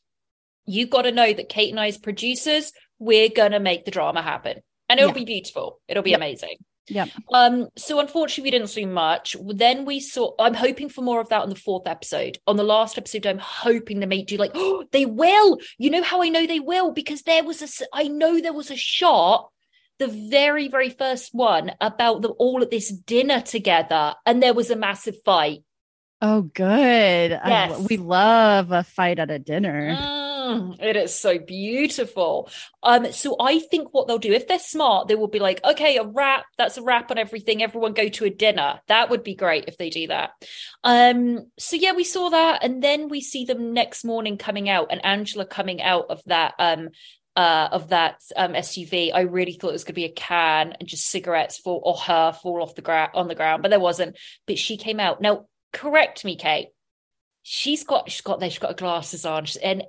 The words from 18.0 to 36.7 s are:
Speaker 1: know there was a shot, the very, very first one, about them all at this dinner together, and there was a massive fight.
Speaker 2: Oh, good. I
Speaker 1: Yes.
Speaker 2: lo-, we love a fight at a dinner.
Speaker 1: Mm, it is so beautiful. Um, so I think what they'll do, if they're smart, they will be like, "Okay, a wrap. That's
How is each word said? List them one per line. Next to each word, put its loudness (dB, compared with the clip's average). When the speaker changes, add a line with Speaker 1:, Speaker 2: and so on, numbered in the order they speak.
Speaker 1:
know 2
there -2
was -8
a -10
shot, 2
the -2
very, 0
very 0
first -6
one, 2
about 0
them -2
all 2
at 0
this -4
dinner 0
together, 0
and 4
there 6
was 0
a 0
massive -6
fight. 2
Speaker 2:
Oh, 4
good. 4
I -4
Speaker 1:
Yes. 2
Speaker 2:
lo-, -2
we 0
love 4
a 2
fight -2
at -2
a -4
dinner. -2
Speaker 1:
Mm, -6
it 0
is 0
so 2
beautiful. -4
Um, 4
so -4
I 4
think -4
what 2
they'll -2
do, -2
if 2
they're 2
smart, 2
they 2
will 0
be -2
like, 0
"Okay, 4
a 0
wrap. 0
That's -2